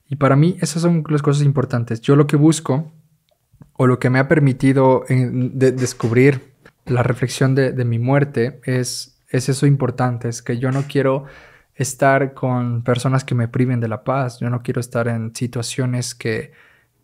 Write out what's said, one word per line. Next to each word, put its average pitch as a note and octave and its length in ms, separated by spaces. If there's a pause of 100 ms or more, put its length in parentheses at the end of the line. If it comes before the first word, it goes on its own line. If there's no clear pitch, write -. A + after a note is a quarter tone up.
Y C#3 80
para C3+ 200
mí E3+ 240
esas E3 220
son E3+ 260
las D3 140
cosas D3 220
importantes. B2 580
Yo C#3+ 140
lo D3 100
que D3 100
busco D3+ 560 (800)
o C3 140
lo B2+ 120
que C3 100
me B2+ 100
ha C#3 80
permitido C3 800
en, B2+ 500
de-, C3 140
descubrir B2+ 680 (440)
la B2 180
reflexión B2+ 520
de, C3 160
de B2+ 140
mi A#2 140
muerte C#3 640
es, - 640
es C3 200
eso C3+ 160
importante, B2 640
es A#2 120
que A#2+ 160
yo C3 140
no C3+ 160
quiero C3+ 380 (500)
estar C3+ 580
con B2 500
personas B2+ 400
que - 100
me A#2 140
priven B2+ 320
de A#2 80
la G#2+ 160
paz, C3 360
yo A#2+ 100
no B2 120
quiero B2+ 200
estar A#2+ 260
en A2+ 260
situaciones B2 800
que, A2+ 380 (520)